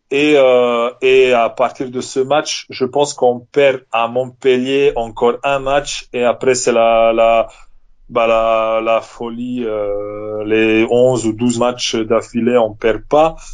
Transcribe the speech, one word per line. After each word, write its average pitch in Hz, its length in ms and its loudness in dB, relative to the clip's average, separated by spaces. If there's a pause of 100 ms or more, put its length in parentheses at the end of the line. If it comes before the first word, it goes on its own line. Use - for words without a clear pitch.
(100)
Et, 147 260 2
euh, 123 540 2 (100)
et 131 320 4
à 117 160 2
partir 123 420 -4
de 123 120 -8
ce - 180 -6
match, 143 480 -2
je - 160 -8
pense 143 300 -2
qu'on 123 260 0
perd 135 400 0 (120)
à 117 160 0
Montpellier 127 880 0
encore 117 480 -2
un 139 160 -2
match 139 540 -4
et 123 100 -4
après 123 320 0
c'est - 180 -2
la, 113 420 4
la, 113 340 2 (600)
bah, 117 160 0
la, 113 560 0
la 113 180 2
folie, 120 640 -10
euh, 104 800 -6
les 110 460 2
onze 123 360 2
ou 110 60 0
douze 117 260 -2
matchs 123 380 -2
d'affilée, 113 640 0
on 110 160 0
perd 110 340 -2
pas. 160 280 2 (180)